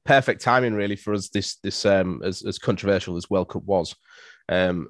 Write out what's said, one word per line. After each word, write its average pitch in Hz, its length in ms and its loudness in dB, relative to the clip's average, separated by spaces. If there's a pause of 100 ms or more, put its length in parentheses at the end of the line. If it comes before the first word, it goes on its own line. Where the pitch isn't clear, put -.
perfect 131 360 4
timing, 120 340 2
really, 101 200 -2
for 104 180 -4
us 101 160 -4
this, - 260 -4
this, - 300 -4
um, 92 380 2
as, 92 220 -6
as - 140 -6
controversial 95 580 -2
as - 120 -8
World 92 200 0
Cup - 140 -8
was. 92 320 -2 (520)
Um, 90 420 0